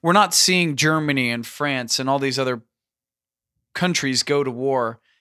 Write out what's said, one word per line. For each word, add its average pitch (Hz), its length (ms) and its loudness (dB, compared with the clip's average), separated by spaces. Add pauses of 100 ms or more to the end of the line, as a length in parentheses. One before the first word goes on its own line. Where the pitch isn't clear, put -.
we're 170 100 2
not 196 220 4
seeing 175 400 2
Germany 147 560 0
and 117 140 -6
France 135 540 -4
and 131 100 -4
all 139 100 0
these 135 200 -2
other 127 220 -2 (1120)
countries 143 480 -2
go 143 220 0
to 131 80 -4
war 123 480 -2 (220)